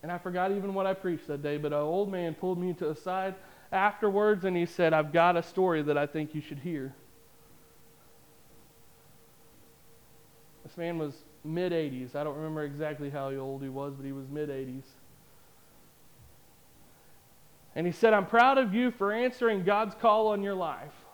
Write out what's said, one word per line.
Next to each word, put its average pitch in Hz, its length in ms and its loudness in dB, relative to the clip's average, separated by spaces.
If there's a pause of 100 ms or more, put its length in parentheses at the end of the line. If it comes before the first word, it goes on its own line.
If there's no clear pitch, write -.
And 165 100 -6
I 175 60 -6
forgot 180 340 -2
even 196 220 -4
what 190 120 0
I 190 60 0
preached 185 360 -4
that 143 140 -6
day, 147 140 -2
but 147 160 -2
an 147 60 0
old 175 320 0
man 175 240 -4
pulled 180 240 -4
me 180 160 -2
to 165 140 -4
the 156 60 -2
side 190 400 -4 (380)
afterwards 202 720 2
and 185 100 2
he 175 120 2
said, 165 260 4
"I've 151 200 2
got 170 260 6
a 165 40 0
story 175 400 2
that 147 140 2
I 147 100 2
think 151 280 -6
you 151 80 -4
should 143 160 -12
hear." 135 360 -8 (3750)
This - 140 -18
man 170 200 -4
was 147 260 -6 (200)
mid-eighties. 156 720 -4
I 147 100 -4
don't 147 120 -6
remember 156 260 -6
exactly 147 480 -6
how 139 200 -6
old 135 320 -8
he 135 60 -6
was, 139 260 -8
but 139 120 -12
he 139 60 -8
was 135 160 -10
mid-eighties. 135 600 -8 (2750)
And 165 120 -2
he 175 60 0
said, 220 220 6
"I'm 196 120 4
proud 247 300 8
of 240 160 2
you 247 180 2
for 202 220 0
answering 226 520 0
God's 208 300 2
call 220 340 4
on 208 140 0
your 196 120 -2
life." 151 580 -8